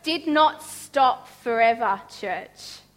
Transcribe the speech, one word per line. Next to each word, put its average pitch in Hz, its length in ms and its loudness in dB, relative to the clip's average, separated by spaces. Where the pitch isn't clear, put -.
did 320 240 -4
not 302 340 2
stop - 640 -2
forever, 226 760 0
church. - 580 -12